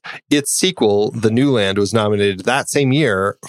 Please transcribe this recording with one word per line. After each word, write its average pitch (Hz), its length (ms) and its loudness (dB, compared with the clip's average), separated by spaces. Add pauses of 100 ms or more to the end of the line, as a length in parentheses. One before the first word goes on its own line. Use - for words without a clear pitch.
(300)
its 143 220 0
sequel, 107 580 0
The 110 220 -2
New 131 180 2
Land, 101 300 0
was 98 140 0
nominated 101 480 0
that 123 280 -2
same 135 240 0
year 101 560 0